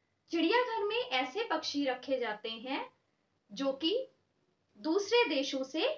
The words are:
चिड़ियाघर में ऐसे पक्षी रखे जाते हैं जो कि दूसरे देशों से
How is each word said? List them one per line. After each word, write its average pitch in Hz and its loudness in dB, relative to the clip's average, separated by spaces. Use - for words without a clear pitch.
चिड़ियाघर 427 2
में 427 0
ऐसे 381 -2
पक्षी 311 -2
रखे 254 -2
जाते 220 -4
हैं 254 -6
जो 262 -2
कि 320 -2
दूसरे 403 4
देशों 277 0
से 330 0